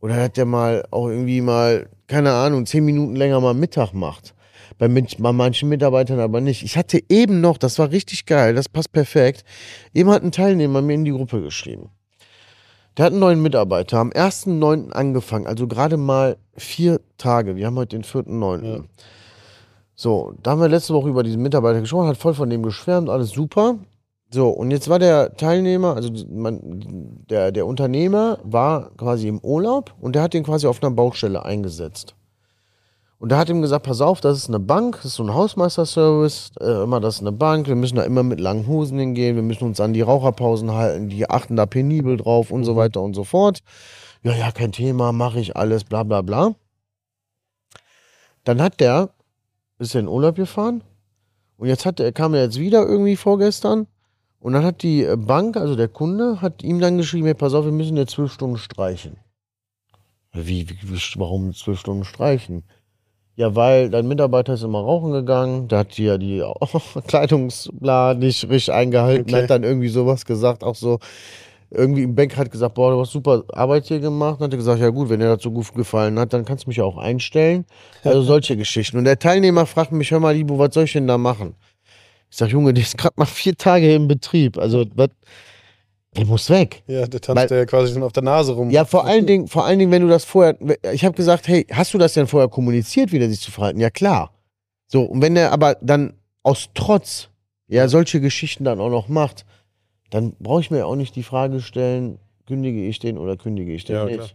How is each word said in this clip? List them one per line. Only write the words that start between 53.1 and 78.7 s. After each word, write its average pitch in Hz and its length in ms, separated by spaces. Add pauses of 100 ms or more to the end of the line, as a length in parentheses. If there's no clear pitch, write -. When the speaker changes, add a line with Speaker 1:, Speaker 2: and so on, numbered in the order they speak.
Speaker 1:
vorgestern 208 720 (540)
und 123 120
dann 143 120
hat 175 180
die, 151 220
äh, 107 120
Bank, 147 400
also 147 180
der 113 140
Kunde, 196 540
hat 180 200
ihm 175 180
dann 180 180
geschrieben, 165 260
„Hey, 156 100
pass 143 200
auf, 151 100
wir 151 80
müssen 156 240
jetzt 135 160
zwölf 143 200
Stunden 123 260
streichen.“ 92 580 (1160)
„Wie, 85 360
wie, 87 140
wie, 95 180 (180)
warum 95 360
zwölf 98 260
Stunden 98 240
streichen?“ 120 580 (720)
Ja, 110 200
weil 127 360
dein 117 180
Mitarbeiter 131 460
ist 117 80
immer 107 180
rauchen 160 320
gegangen, 127 560
der 104 120
hat 104 120
hier 104 240
die 95 260 (320)
<laughs> - 320
Kleidungsbla 131 1080
nicht 123 340
richtig 127 240
eingehalten, 120 580
Speaker 2:
Okay. 123 120
Speaker 1:
hat 123 80
dann 123 120
irgendwie 123 260
sowas 123 360
gesagt, 117 400
auch 117 100
so, 117 240 (720)
irgendwie 135 340
im 123 100
Bank 139 220
hat 131 140
gesagt, 117 240
„Boah, 127 180
du 127 80
hast 127 120
super 131 400
Arbeit 143 340
hier 156 120
gemacht.“ 147 420
Dann 151 60
hat 135 80
er 131 40
gesagt, 117 220
„Ja 120 100
gut, 135 180
wenn 110 120
dir 113 140
das 107 80
so 120 80
gut 113 240
gefallen 107 440
hat, 117 140
dann 120 120
kannst 131 200
du - 60
mich 113 80
ja 110 60
auch 95 120
einstellen.“ 156 680 (400)
Also 135 180
solche 139 340
Speaker 2:
<laughs> - 20
Speaker 1:
Geschichten. 107 400